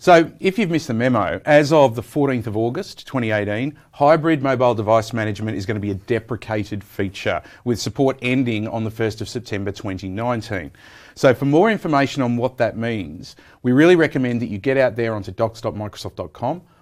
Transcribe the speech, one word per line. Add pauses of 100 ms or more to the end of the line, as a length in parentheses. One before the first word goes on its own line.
So
if
you've
missed
the
memo,
as
of
the
fourteenth
of
August
twenty
eighteen, (160)
hybrid
mobile
device
management
is
gonna
be
a
deprecated
feature, (220)
with
support
ending
on
the
first
of
September
twenty
nineteen. (420)
So
for
more
information
on
what
that
means, (260)
we
really
recommend
that
you
get
out
there
onto
docs
dot
microsoft
dot
com, (200)